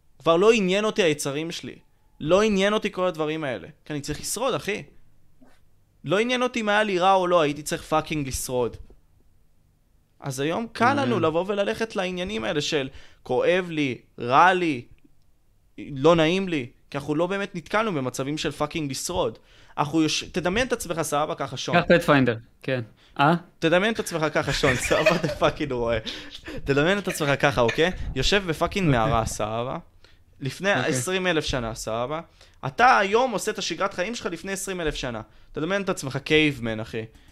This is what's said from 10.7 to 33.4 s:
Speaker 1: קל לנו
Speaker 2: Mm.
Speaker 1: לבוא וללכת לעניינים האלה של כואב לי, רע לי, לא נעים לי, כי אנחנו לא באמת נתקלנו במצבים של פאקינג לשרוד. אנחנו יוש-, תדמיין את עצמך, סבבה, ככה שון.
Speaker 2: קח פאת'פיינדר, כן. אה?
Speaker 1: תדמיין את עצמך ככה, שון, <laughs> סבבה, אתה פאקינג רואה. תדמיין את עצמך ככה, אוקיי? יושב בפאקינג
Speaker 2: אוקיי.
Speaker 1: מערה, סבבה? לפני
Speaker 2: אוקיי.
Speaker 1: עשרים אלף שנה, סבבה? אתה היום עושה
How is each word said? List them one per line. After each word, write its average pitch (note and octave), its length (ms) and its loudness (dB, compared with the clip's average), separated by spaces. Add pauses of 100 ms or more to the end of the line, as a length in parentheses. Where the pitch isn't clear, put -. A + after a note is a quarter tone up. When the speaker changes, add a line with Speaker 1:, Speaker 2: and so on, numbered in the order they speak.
Speaker 1:
קל B3+ 220 2
לנו B3 220 0
Speaker 2:
Mm. F3 40 0
Speaker 1:
לבוא D#3+ 280 2
וללכת G#3+ 480 -2
לעניינים F#3 480 -4
האלה E3+ 160 -2
של C#3 280 -2 (340)
כואב F3 480 2
לי, C#3+ 280 -2 (200)
רע D3 340 6
לי, D#3+ 300 -2 (960)
לא D3 380 4
נעים F3+ 320 2
לי, C#3+ 180 -4 (240)
כי C#3+ 80 -6
אנחנו C#3+ 160 -4
לא E3+ 120 0
באמת G3 280 -6
נתקלנו G#3 400 -2
במצבים C3+ 440 -4
של D#3 120 -4
פאקינג D3 400 -4
לשרוד. C#3+ 480 -4 (400)
אנחנו D3 240 0
יוש-, D3+ 220 0
תדמיין F#3 420 -2
את B3+ 60 -4
עצמך, E3 300 -4
סבבה, D3+ 320 -2
ככה C#3 220 -8
שון. E3 240 0
Speaker 2:
קח D#3 80 -4
פאת'פיינדר, C3+ 480 4 (260)
כן. C3 180 -2 (400)
אה? D3+ 140 6 (240)
Speaker 1:
תדמיין F#3 360 2
את - 60 -4
עצמך D#3+ 340 -2
ככה, D3+ 180 0
שון, C3+ 280 2
<laughs> - 80 -4
סבבה, D#3+ 280 4
אתה E3+ 120 -2
פאקינג D3 440 0
רואה. A#2 260 0 (640)
תדמיין D3+ 340 2
את F#3+ 100 -6
עצמך D3 220 -2 (100)
ככה, C3+ 200 2
אוקיי? D3+ 300 4 (240)
יושב F#3+ 320 2
בפאקינג E3+ 420 -2
Speaker 2:
אוקיי. B2 120 4
Speaker 1:
מערה, A2+ 260 2
סבבה? A#2 520 -6 (640)
לפני F3 360 -2
Speaker 2:
אוקיי. D#3 140 0
Speaker 1:
עשרים F#3 360 -2
אלף D#3+ 180 2
שנה, A#2 300 -4
סבבה? B2 460 -4 (460)
אתה A#3 320 6
היום A3 320 2
עושה G3+ 200 -4